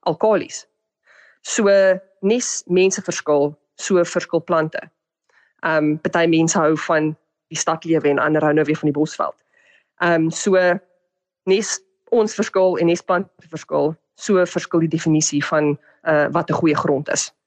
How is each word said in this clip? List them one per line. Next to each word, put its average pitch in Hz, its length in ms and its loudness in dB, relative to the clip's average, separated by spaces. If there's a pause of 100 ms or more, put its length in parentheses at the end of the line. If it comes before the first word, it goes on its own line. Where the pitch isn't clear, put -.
alkalies. 190 680 -2 (760)
So - 260 -2 (520)
nes 226 460 -2
mense 190 360 0
verskil, 147 560 -2 (160)
so 180 300 0
verskil 170 400 -4
plante. 160 460 -4 (720)
Ehm, 156 340 0
party 170 300 0
mense 165 320 2
hou 160 180 2
van 156 400 -2 (320)
die 160 100 -10
stadlewe 160 500 -2
en 139 100 2
ander 151 240 0
hou 151 100 2
nou 156 120 2
weer 151 120 0
van 151 160 -2
die 143 80 -4
bosveld. - 360 -4 (640)
Ehm, 165 320 2
so 180 480 2 (680)
nes 202 360 0 (320)
ons 220 220 2
verskil 185 440 0
en 170 80 2
nes 170 160 0
plante 175 280 -2 (180)
verskil, 151 460 -4 (200)
so 185 300 0
verskil 170 360 -2
die 160 80 2
definisie 156 560 0
van, 151 340 0 (240)
eh, 151 300 2
wat 165 180 -2
'n 165 40 -2
goeie 156 200 0
grond 143 340 -2
is. - 240 -6 (140)